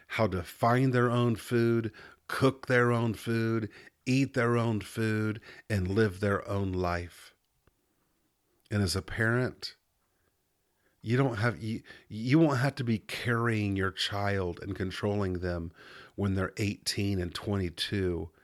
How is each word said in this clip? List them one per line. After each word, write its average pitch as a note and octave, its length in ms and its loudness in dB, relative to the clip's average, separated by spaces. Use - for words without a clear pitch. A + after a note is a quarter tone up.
how - 180 0
to F#2 160 -2
find B2+ 500 2
their B2 180 4
own A#2+ 260 2
food, A#2 560 0
cook - 380 0
their A#2+ 240 4
own A#2 220 2
food, A2+ 560 -2
eat C3 280 2
their A#2+ 220 2
own A#2 240 2
food, G#2+ 580 -2
and G2 180 0
live G2 340 2
their G2+ 280 0
own G2 240 -2
life. F2 640 -4
And G#2 120 0
as F#2 140 0
a F#2 60 -4
parent, - 720 -2
you A2+ 140 0
don't C3 200 2
have, G2+ 260 -2
you, A2 200 -6
you A#2+ 300 2
won't D3 200 4
have C3 180 0
to C3 80 -4
be A2+ 140 2
carrying A2+ 800 0
your F#2+ 160 0
child G2+ 720 -2
and G2 120 -6
controlling G2 600 -2
them F2 360 -4
when G2 180 0
they're F#2+ 220 -2
eighteen G2+ 640 -2
and F2 140 -4
twenty-two, F2+ 960 -2